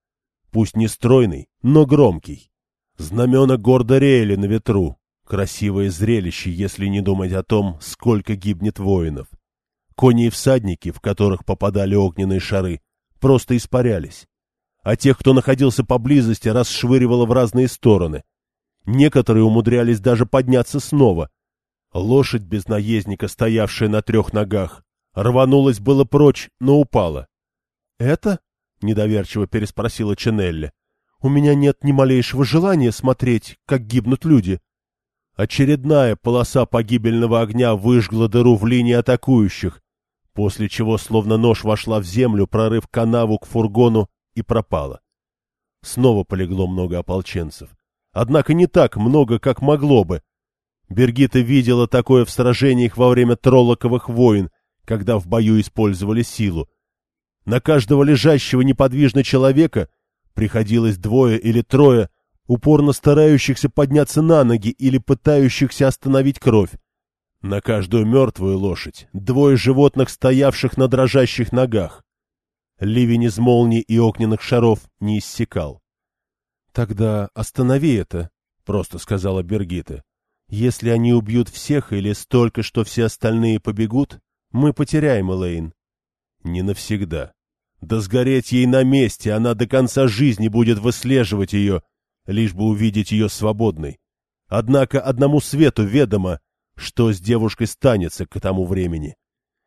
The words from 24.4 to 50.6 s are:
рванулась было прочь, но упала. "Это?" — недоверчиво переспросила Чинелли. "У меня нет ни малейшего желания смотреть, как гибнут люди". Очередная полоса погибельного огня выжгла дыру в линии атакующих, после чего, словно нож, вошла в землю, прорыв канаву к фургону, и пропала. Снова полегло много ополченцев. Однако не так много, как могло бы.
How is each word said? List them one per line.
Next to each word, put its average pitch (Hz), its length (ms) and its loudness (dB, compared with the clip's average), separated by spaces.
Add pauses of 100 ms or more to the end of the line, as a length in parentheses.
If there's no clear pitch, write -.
рванулась 131 680 2
было 135 240 2
прочь, 143 440 2 (120)
но 139 180 2
упала. 87 480 -2 (720)
"Это?" — 165 400 -2 (420)
недоверчиво 104 640 -2
переспросила 107 720 -6
Чинелли. 90 560 -4 (480)
"У - 80 -2
меня 143 260 4
нет 143 300 0
ни 143 80 0
малейшего 131 540 2
желания 151 480 0
смотреть, 123 720 -2
как 127 200 -4
гибнут 117 380 -2
люди". 101 380 2 (760)
Очередная 135 800 0
полоса 120 500 0
погибельного 117 760 0
огня 113 340 0
выжгла 113 540 0
дыру 120 260 4
в 104 100 -2
линии 120 280 2
атакующих, 120 880 0 (520)
после 104 360 -4
чего, 110 280 -2
словно 110 380 -2
нож, 113 300 0
вошла 107 340 -4
в 98 60 -8
землю, 101 420 -2
прорыв 110 400 -4
канаву 113 500 -2
к - 80 -10
фургону, 110 640 2 (280)
и 113 60 -8
пропала. 78 580 -6 (800)
Снова 120 420 2
полегло 92 440 -4
много 90 320 -6
ополченцев. 92 680 -8 (440)
Однако 135 400 0
не 175 140 4
так - 280 2
много, 117 440 2
как - 220 -4
могло 143 420 2
бы. 82 180 -6 (680)